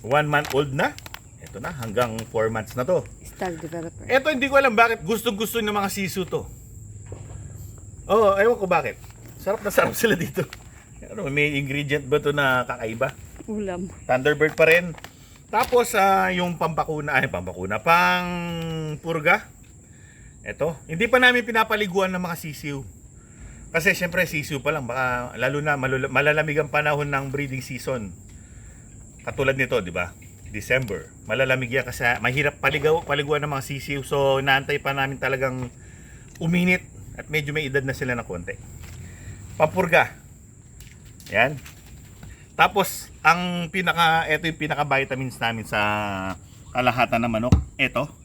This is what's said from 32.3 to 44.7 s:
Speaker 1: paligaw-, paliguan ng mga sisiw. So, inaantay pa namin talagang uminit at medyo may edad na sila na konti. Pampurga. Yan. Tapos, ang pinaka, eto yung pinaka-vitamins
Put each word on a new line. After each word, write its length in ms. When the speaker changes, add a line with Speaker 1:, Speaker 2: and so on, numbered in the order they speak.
Speaker 1:
paligaw-, 400
paliguan 400
ng 80
mga 160
sisiw. 400
So, 400
inaantay 320
pa 160
namin 240
talagang 560
uminit 480
at 160
medyo 160
may 160
edad 160
na 160
sila 160
na 120
konti. 280
Pampurga. 560
Yan. 240
Tapos, 480
ang 480
pinaka, 560
eto 240
yung 80
pinaka-vitamins 800